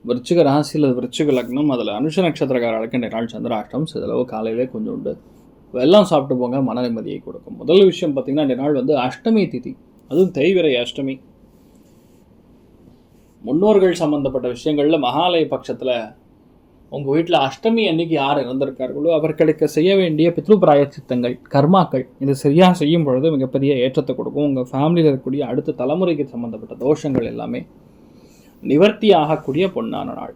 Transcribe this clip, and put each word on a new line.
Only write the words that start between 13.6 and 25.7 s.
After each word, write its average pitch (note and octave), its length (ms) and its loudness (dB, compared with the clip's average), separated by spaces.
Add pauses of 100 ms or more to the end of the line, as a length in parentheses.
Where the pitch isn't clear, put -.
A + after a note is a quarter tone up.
சம்பந்தப்பட்ட C#3 540 -2
விஷயங்கள்ல D3 520 0
மகாலய D#3 460 0
பட்சத்துல B2+ 460 -6 (1000)
உங்க C#3 180 -8
வீட்டுல E3 300 0
அஷ்டமி A3+ 480 0
அன்னைக்கு D#3+ 280 -2
யார் C#3+ 240 0
இறந்திருக்கார்களோ, C3+ 760 -4
அவர்களுக்கு D#3 540 0
செய்ய E3+ 280 2
வேண்டிய E3+ 340 2
பித்ரு E3+ 260 4
பிராயச்சித்தங்கள், C#3+ 800 2 (140)
கர்மாக்கள், D3 560 2 (140)
இது C#3 160 0
சரியா D3+ 380 4
செய்யும் D#3+ 320 2
பொழுது C#3 260 2
மிகப்பெரிய C#3 440 0
ஏற்றத்தை C3 400 -2
கொடுக்கும். C#3+ 320 -4
உங்க C3 140 -2
ஃபேமிலியில D3+ 480 2
இருக்கக்கூடிய C3+ 320 -2
அடுத்த C3+ 360 -4